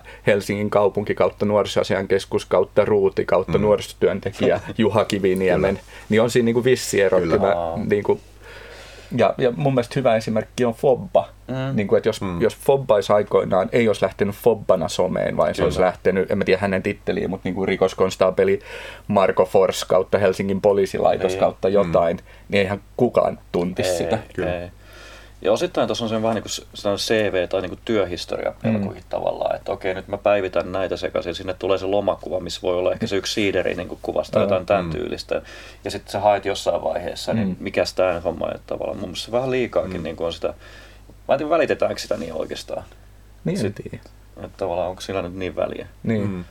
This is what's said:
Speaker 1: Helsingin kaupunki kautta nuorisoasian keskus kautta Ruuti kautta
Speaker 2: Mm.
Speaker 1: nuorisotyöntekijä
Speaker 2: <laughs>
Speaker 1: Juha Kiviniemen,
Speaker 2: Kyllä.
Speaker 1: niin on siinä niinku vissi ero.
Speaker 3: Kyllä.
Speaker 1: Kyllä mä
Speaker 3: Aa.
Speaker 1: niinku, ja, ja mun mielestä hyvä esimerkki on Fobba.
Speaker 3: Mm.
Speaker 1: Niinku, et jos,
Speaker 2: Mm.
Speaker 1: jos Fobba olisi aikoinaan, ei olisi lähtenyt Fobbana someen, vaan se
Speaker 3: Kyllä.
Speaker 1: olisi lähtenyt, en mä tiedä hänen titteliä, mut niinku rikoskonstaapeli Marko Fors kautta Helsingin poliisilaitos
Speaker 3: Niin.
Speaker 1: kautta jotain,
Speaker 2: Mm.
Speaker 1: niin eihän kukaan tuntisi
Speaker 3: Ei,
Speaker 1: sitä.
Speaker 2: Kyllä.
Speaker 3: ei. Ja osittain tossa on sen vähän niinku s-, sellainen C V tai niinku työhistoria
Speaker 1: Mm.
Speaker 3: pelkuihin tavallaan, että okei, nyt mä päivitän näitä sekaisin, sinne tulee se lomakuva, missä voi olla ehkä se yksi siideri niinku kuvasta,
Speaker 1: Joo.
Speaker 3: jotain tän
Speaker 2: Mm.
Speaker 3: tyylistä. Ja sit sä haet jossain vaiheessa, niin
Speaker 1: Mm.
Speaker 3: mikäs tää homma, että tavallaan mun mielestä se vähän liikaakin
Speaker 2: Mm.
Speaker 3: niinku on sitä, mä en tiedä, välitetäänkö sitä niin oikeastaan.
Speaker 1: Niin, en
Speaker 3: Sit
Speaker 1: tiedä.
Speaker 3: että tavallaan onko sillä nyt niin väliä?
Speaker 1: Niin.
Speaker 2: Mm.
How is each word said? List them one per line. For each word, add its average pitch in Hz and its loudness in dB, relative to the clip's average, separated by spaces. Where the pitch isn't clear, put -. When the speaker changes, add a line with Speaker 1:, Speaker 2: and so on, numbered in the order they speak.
Speaker 1:
Helsingin 104 0
kaupunki 104 2
kautta 95 0
nuorisoasian 98 0
keskus 98 0
kautta 98 2
Ruuti 101 2
kautta - 2
Speaker 2:
Mm. 101 0
Speaker 1:
nuorisotyöntekijä 98 0
Speaker 2:
<laughs> - -8
Speaker 1:
Juha 107 4
Kiviniemen, 95 2
Speaker 2:
Kyllä. - -14
Speaker 1:
niin 107 4
on 120 2
siinä 120 4
niinku 117 2
vissi 117 2
ero. 95 4
Speaker 3:
Kyllä. 85 2
Speaker 1:
Kyllä 95 2
mä 87 -2
Speaker 3:
Aa. 82 -4
Speaker 1:
niinku, 101 0
ja, 110 4
ja 127 2
mun 139 0
mielestä 120 -2
hyvä 123 2
esimerkki 110 -2
on 117 0
Fobba. 117 2
Speaker 3:
Mm. 131 -4
Speaker 1:
Niinku, 107 0
et 101 2
jos, 107 0
Speaker 2:
Mm. 90 -4
Speaker 1:
jos - 0
Fobba 139 2
olisi 104 2
aikoinaan, 101 2
ei 117 4
olisi 101 0
lähtenyt 101 0
Fobbana 104 2
someen, - 0
vaan 80 2
se 90 -2
Speaker 3:
Kyllä. 85 2
Speaker 1:
olisi 78 0
lähtenyt, 92 2
en 101 0
mä 98 0
tiedä 92 2
hänen 98 0
titteliä, 92 -4
mut 95 -6
niinku 95 -4
rikoskonstaapeli 95 2
Marko 95 4
Fors 92 2
kautta 92 2
Helsingin 98 0
poliisilaitos 95 2
Speaker 3:
Niin. 95 -4
Speaker 1:
kautta 95 0
jotain, 87 2
Speaker 2:
Mm. - -10
Speaker 1:
niin 101 2
eihän 98 -2
kukaan 110 2
tuntisi 92 -2
Speaker 3:
Ei, 90 0
Speaker 1:
sitä. 85 -2
Speaker 2:
Kyllä. 90 -4
Speaker 3:
ei. 87 -12
Ja 101 2
osittain 139 0
tossa 117 -4
on 110 -2
sen 110 -2
vähän 113 0
niinku 101 -6
s-, - -10
sellainen 101 -2
C 107 2
V 90 0
tai 95 -2
niinku 90 -8
työhistoria 90 -2
Speaker 1:
Mm. - -4
Speaker 3:
pelkuihin 101 -4
tavallaan, - -2
että - -8
okei, 95 -4
nyt 92 -10
mä 98 -6
päivitän 92 0
näitä 92 -4
sekaisin, 87 -4
sinne 92 -8
tulee 92 0
se 95 -6
lomakuva, 95 -2
missä 87 -10
voi 90 0
olla 92 2
ehkä 101 -4
se 101 -2
yksi - -4
siideri 92 0
niinku 90 -8
kuvasta, 82 -2
Speaker 1:
Joo. 104 2
Speaker 3:
jotain 92 0
tän 98 2
Speaker 2:
Mm. 82 -6
Speaker 3:
tyylistä. 80 -6
Ja 101 -6
sit 98 -10
sä 104 -4
haet 101 4
jossain 87 -2
vaiheessa, 82 -4
niin 107 0
Speaker 1:
Mm. 90 -4
Speaker 3:
mikäs 95 -2
tää 90 0
homma, 82 -4
että - -8
tavallaan - -6
mun 92 -8
mielestä - -10
se 107 -14
vähän 127 0
liikaakin 95 -2
Speaker 2:
Mm. 85 -6
Speaker 3:
niinku 80 -6
on 85 -2
sitä, - -6
mä 127 4
en 139 4
tiedä, 151 -4
välitetäänkö 107 2
sitä - -4
niin 82 -8
oikeastaan. - -8
Speaker 1:
Niin, 170 -2
en 135 -2
Speaker 3:
Sit 101 -2
Speaker 1:
tiedä. - -14
Speaker 3:
että 92 -14
tavallaan 87 -2
onko 92 -10
sillä 95 -6
nyt 87 -8
niin 92 -6
väliä? - -4
Speaker 1:
Niin. 104 -2
Speaker 2:
Mm. 90 -8